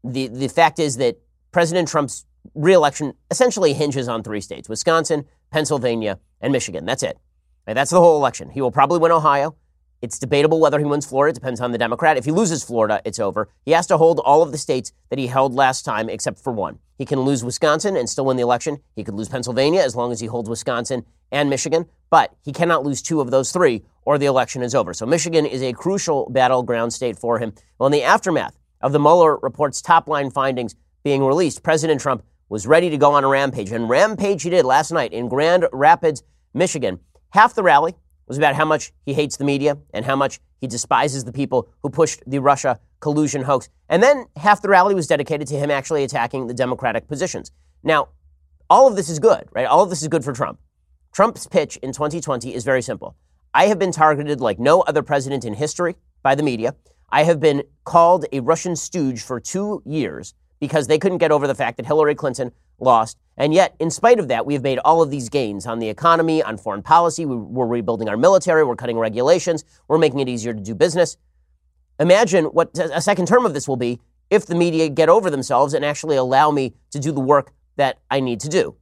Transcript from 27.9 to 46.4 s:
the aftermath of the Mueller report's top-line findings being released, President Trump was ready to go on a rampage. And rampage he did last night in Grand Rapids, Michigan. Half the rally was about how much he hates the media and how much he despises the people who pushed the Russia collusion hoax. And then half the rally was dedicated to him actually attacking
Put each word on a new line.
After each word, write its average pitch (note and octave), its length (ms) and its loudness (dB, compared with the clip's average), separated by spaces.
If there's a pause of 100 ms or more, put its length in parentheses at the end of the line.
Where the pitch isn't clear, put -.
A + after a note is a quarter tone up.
the D3 100 2
aftermath D#3 560 0 (220)
of C3+ 100 -2
the C#3 80 0
Mueller D#3 380 6
report's C3+ 440 -4
top-line D3 520 -2
findings C3 420 -4 (280)
being C#3 200 -2
released, C#3+ 400 0
President D#3 380 0
Trump B2+ 240 -4 (240)
was G#2 180 -8
ready E3+ 220 4
to D3+ 80 -2
go C#3+ 160 4
on C#3 120 2
a C3+ 40 2
rampage. B2+ 440 -2
And A2+ 180 -4
rampage G3 520 0
he E3+ 80 -6
did E3+ 140 4
last C#3+ 260 2
night C#3 220 -2
in A#2+ 160 -6
Grand D#3+ 420 2
Rapids, D3 520 2 (320)
Michigan. B2+ 440 -2 (320)
Half A3 240 6
the G#3+ 80 -2
rally E3 320 4 (320)
was C3 120 -8
about D3 160 2
how D#3 100 2
much D#3 260 -2 (140)
he C#3+ 80 -6
hates D3 240 -2
the C3+ 80 -6
media C#3+ 320 0 (160)
and A2+ 140 -6
how C3+ 100 0
much C3+ 240 -2 (220)
he C3 40 -8
despises C3 580 -2
the A#2+ 80 -12
people C3 360 -4 (140)
who D3 80 -6
pushed - 360 -2
the C3+ 120 -6
Russia C3+ 420 0 (200)
collusion D3 420 -2
hoax. C3 260 -2 (220)
And E3+ 120 2
then C5 220 2 (120)
half G3+ 260 2
the G3 80 -2
rally G3 240 6
was E3 120 -2
dedicated D3 420 -2
to C#3+ 100 -6
him D3 120 -2
actually C#3+ 340 -2
attacking B2+ 420 -4